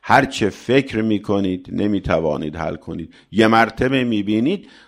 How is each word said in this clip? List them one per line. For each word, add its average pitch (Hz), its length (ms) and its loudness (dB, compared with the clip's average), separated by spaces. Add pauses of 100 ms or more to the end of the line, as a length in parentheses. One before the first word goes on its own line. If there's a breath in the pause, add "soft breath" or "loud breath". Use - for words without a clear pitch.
هر 131 160 4
چه 117 260 -2
فکر 117 520 0
می‌کنید 101 680 -2
نمی‌توانید 82 840 -2
حل 80 200 -6
کنید. 82 380 -14 (160 soft breath)
یه 110 160 4
مرتبه 117 580 2
می‌بینید 110 640 -2 (180 loud breath)